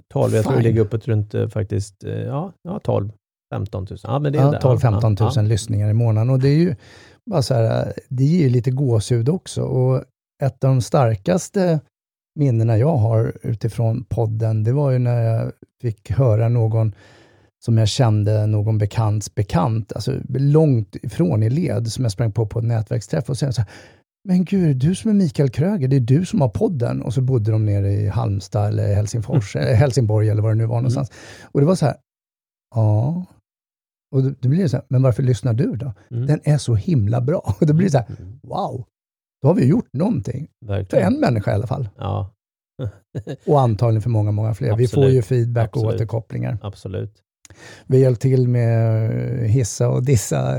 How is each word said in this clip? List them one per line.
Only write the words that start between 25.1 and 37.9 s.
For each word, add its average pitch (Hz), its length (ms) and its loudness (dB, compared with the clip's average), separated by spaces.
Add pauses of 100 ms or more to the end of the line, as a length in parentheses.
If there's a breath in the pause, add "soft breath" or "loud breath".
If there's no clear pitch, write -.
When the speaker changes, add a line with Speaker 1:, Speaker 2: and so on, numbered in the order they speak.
Speaker 2:
är 208 40 4
Mikael 156 360 2
Kröger, 160 380 0
det 139 80 2
är 139 40 4
du 131 260 2
som - 140 -2
har 135 80 2
podden." 139 540 -2
Och - 120 -4
så 131 60 0
bodde 123 300 0
de 110 160 2
nere 101 260 0
i 101 160 0
Halmstad 104 600 -2
eller 101 260 0
Helsingfors, 104 600 -2
Speaker 1:
Mm. 135 120 -2
Speaker 2:
eh, 135 60 2
Helsingborg 110 540 2
eller 107 140 0
vad 110 80 0
det 110 60 2
nu 113 100 0
var 113 120 -2
Speaker 1:
Mm. 120 40 0
Speaker 2:
någonstans. 131 280 -2 (320 loud breath)
Och - 180 -2
det 139 60 4
var 190 80 4
så 165 120 0
här, - 100 -2 (800)
"Ja." 117 500 0 (920)
Och 135 60 4
då, 131 80 0 (100)
då 123 80 0
blir 165 140 2
det 170 60 0
så 110 80 0
här, - 120 -8
"Men 127 140 2
varför 131 200 2
lyssnar 127 320 0
du 165 220 -2
då?" 113 160 -8 (180 soft breath)
Speaker 1:
Mm. 120 160 -6
Speaker 2:
Den 147 180 0
är 147 140 2
så - 160 -2
himla 113 460 0
bra. 123 360 -2
<laughs> - 40 -20
Och - 60 4
då 147 80 2
blir 175 120 2
det 190 60 0